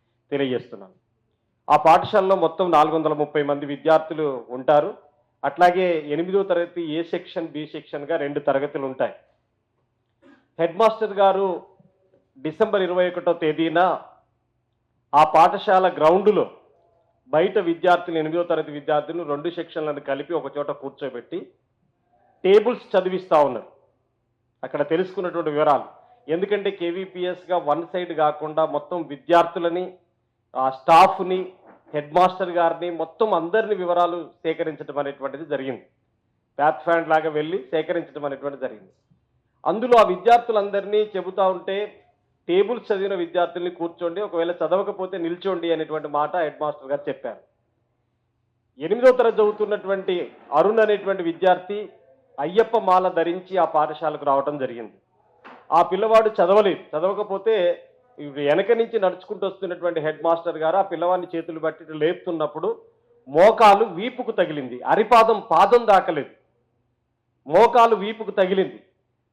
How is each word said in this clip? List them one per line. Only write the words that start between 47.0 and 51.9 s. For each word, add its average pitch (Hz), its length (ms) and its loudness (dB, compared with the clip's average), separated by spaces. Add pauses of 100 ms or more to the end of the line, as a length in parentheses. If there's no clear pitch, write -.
చెప్పారు. 127 300 -10 (1400)
ఎనిమిదో 233 340 4
తరగతి 226 240 2
చదువుతున్నటువంటి 196 960 -2 (200)
అరుణ్ 196 280 4
అనేటువంటి 196 420 0
విద్యార్థి 180 640 -2 (520)